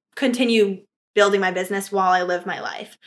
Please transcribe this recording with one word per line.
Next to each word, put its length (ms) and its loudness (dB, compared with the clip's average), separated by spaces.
continue 640 2
building 280 4
my 100 0
business 400 -6
while 200 2
I 120 2
live 220 -4
my 160 -8
life. 460 -12